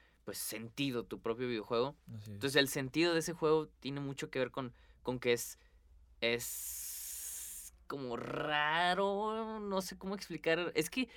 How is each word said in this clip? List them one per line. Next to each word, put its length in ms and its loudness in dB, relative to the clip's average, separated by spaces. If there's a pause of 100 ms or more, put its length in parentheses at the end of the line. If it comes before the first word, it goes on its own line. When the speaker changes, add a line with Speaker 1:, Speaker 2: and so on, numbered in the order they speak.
(240)
Speaker 1:
pues, 140 -8
sentido 680 -2
tu 160 -8
propio 280 -2
videojuego. 480 0 (180)
Speaker 2:
Así 160 -12
es. 40 -10
Speaker 1:
Entonces, 220 2
el 120 8
sentido 440 2
de 80 4
ese 140 -2
juego 340 4 (120)
tiene 200 -4
mucho 300 -4
que 80 -4
ver 120 2
con, 240 -6 (280)
con 160 -2
que 140 4
es, 260 0 (600)
es 1500 -4 (140)
como 300 -4
raro, 1400 2
no 200 0
sé 160 -6
cómo 180 -6
explicar. 600 0
Es 160 2
que 260 -2